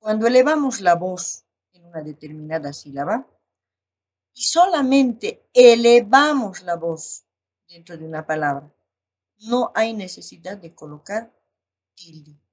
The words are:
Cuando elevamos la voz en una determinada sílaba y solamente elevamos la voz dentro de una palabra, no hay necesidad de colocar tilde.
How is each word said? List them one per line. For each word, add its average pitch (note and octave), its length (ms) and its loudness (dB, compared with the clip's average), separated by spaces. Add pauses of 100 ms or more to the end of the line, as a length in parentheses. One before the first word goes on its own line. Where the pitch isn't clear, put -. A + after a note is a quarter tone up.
Cuando G#3+ 260 -2
elevamos C4 540 2
la F3+ 140 4
voz F3+ 500 -8 (280)
en E3+ 140 -20
una E3+ 160 -14
determinada D3+ 720 -10
sílaba D3 540 -6 (1080)
y - 80 -12
solamente C#4 1080 0
elevamos A#3+ 1080 4
la F3+ 140 -6
voz D#3+ 480 -10 (440)
dentro E3+ 280 -20
de D#3 80 -16
una D#3 220 -12
palabra, D3 440 -4 (800)
no A#3+ 260 -2
hay A3+ 200 -2
necesidad F#3 640 -14
de E3+ 160 -20
colocar F#3 580 -12 (600)
tilde. D3+ 440 -20 (140)